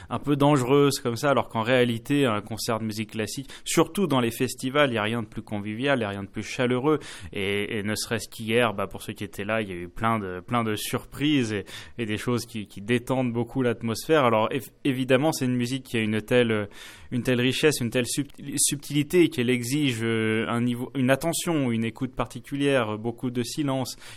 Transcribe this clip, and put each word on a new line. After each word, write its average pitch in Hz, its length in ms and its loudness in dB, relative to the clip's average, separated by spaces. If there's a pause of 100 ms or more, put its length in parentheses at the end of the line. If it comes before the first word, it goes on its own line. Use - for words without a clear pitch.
un 120 100 -4
peu 143 160 0
dangereuse 143 640 6
comme 117 160 -4
ça, 139 140 0
alors 120 180 2
qu'en 113 140 -2
réalité, 123 640 2
un 104 160 2
concert 110 380 -4
de 110 60 -4
musique 107 260 -6
classique, 110 360 -6 (160)
surtout 170 440 2
dans 139 120 2
les 117 120 2
festivals, 131 600 0
il - 40 -2
y - 20 0
a 104 60 2
rien 113 180 -2
de 104 60 -8
plus - 140 -12
convivial, 110 580 -2
il - 20 -2
y 107 40 -2
a 101 40 -2
rien 101 140 -6
de 98 40 -10
plus - 140 -10
chaleureux. 127 580 0 (340)
Et, 101 440 -2
et 98 60 -4
ne 107 100 -2
serait-ce - 360 -4
qu'hier, 113 440 0
bah, 98 140 -4
pour - 160 -12
ceux 113 80 -10
qui 101 140 -8
étaient - 180 -10
là, 110 180 -2
il 101 60 -6
y 95 60 -10
a - 20 -8
eu 87 140 -10
plein 113 300 0
de, 92 200 -6
plein 117 240 -2
de 107 120 -2
surprises 131 760 -2
et, 101 140 -4 (320)
et 120 80 -2
des 107 120 -2
choses 120 280 -2
qui, 107 200 -10
qui - 160 -16
détendent 123 520 0
beaucoup 120 280 -2
l'atmosphère. 120 640 2
Alors, 110 280 6
év-, 135 200 -6 (140)
évidemment, 135 480 2
c'est 139 120 -2
une 123 120 0
musique 127 260 -4
qui - 140 -4
a - 20 2
une 107 220 0
telle, 113 480 2 (420)
une 120 120 -2
telle 123 180 2
richesse, 131 400 2
une 113 100 -2
telle 123 160 0
subtil-, - 500 -6
subtilité 147 720 4
qu'elle 123 200 0
exige, 123 520 0
euh, 113 460 2
un 117 140 0
niveau, 123 340 -2
une 131 160 4
attention, 156 580 0
une 113 140 0
écoute 117 320 -4
particulière, 127 800 0
beaucoup 117 340 -4
de 120 120 0
silence 135 540 -2 (200)